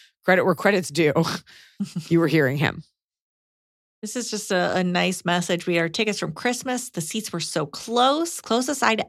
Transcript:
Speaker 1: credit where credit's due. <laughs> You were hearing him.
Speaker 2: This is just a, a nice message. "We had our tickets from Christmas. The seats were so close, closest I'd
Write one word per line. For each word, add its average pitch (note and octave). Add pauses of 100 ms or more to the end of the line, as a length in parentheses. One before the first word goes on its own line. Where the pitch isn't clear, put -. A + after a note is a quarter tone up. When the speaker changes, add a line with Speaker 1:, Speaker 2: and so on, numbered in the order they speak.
(260)
Speaker 1:
credit F3+
where F3+
credit's G3
due. D3+
<laughs> -
You E3
were E3
hearing C#3
him. - (1160)
Speaker 2:
This G#3+
is A#3+
just G#3
a, F3+
a F3+
nice F3+
message. F3
"We F3
had E3
our E3
tickets G#3
from D#3+
Christmas. B3
The F3
seats G#3+
were E3+
so D#3
close, C4+
closest B3+
I'd A3